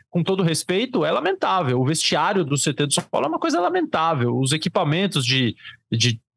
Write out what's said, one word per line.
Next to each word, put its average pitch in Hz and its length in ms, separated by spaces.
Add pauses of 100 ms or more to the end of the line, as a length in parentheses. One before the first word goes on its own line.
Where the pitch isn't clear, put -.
(100)
com 175 120
todo 190 220
respeito, 185 580
é 151 80
lamentável. 190 720
O 127 40
vestiário 165 600
do 139 120
C 147 160
T 147 140
do 139 60
São 180 180
Paulo 240 160
é - 40
uma 320 100
coisa 330 180
lamentável. 165 800
Os 131 140
equipamentos 160 720
de, 127 320 (340)
de 117 300 (160)